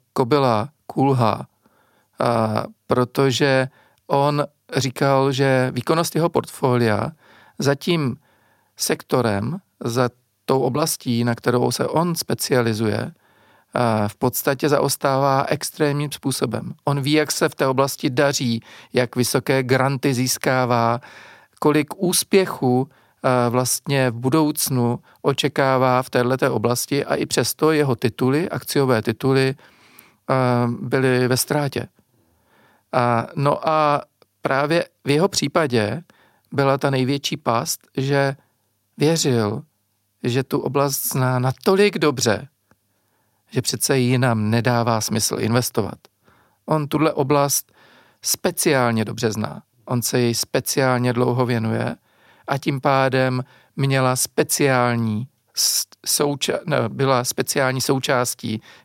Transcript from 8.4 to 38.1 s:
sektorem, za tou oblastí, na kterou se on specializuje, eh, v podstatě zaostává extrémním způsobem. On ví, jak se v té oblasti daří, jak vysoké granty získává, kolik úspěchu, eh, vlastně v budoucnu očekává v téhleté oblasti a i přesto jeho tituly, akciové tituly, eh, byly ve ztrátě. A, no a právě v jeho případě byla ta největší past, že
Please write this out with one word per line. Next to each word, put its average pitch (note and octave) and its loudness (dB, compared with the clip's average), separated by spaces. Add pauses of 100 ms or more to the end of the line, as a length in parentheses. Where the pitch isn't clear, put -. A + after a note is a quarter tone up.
sektorem, C3+ -2 (260)
za B2 0 (360)
tou C3+ 0
oblastí, C3 -2
na A#2+ 0
kterou B2 0
se B2+ -2
on E3+ -2
specializuje, A2+ -2 (640)
eh, A2 2
v - -10
podstatě C3+ 0
zaostává C#3 2
extrémním D3 -2
způsobem. - -4 (100)
On C#3+ 0
ví, C#3 0
jak D3+ 2
se D#3+ 0
v - -6
té C#3+ 0
oblasti C3+ 0
daří, B2+ 0 (300)
jak B2 0
vysoké C3 0
granty C3 0
získává, A#2+ 0 (600)
kolik D3+ 2
úspěchu, D#3 0 (360)
eh, B2 2
vlastně B2+ 0
v A2+ -6
budoucnu C3 0 (240)
očekává C3 2
v - -14
téhleté B2+ 2
oblasti B2 -2
a - -2
i - -2
přesto - 0
jeho D3 2
tituly, C3 -2
akciové C3 0
tituly, C3 0 (760)
eh, C3+ 2 (460)
byly B2+ 2
ve B2+ 2
ztrátě. - -4 (1080)
A, A#2+ 2 (100)
no D3 0
a D3+ 2 (400)
právě D3 0 (160)
v C3 0
jeho D#3+ 4
případě C#3 0 (500)
byla C#3 2
ta C#3+ 0
největší C3+ -2
past, B2 -4 (160)
že C#3 0 (600)